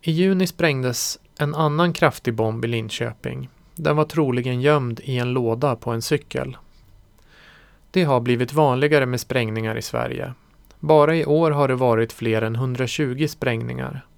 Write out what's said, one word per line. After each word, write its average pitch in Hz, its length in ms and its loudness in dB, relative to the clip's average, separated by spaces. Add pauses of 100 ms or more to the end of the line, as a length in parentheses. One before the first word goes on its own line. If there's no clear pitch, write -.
I 170 100 -4
juni 185 360 2
sprängdes 131 720 -2 (180)
en 147 180 -2
annan 160 380 2
kraftig 135 400 0
bomb 113 320 -2
i - 20 -2
Linköping. 117 840 -6 (260)
Den 151 200 0
var 151 100 2
troligen 127 560 0
gömd 131 420 2
i 131 140 -4
en 123 160 -2
låda 123 420 0
på 120 160 -8
en 117 100 -2
cykel. 131 560 -4 (1300)
Det 185 120 2
har 139 160 4
blivit 123 340 0
vanligare 143 520 4
med 123 160 -4
sprängningar 113 540 -2
i 113 60 -6
Sverige. 127 520 -6 (460)
Bara 151 360 4
i 165 100 0
år 156 260 2
har 143 160 2
det 131 80 2
varit 117 380 2
fler 110 280 0
än 113 140 -2
hundratjugo 127 720 -2
sprängningar. 127 760 -4 (120)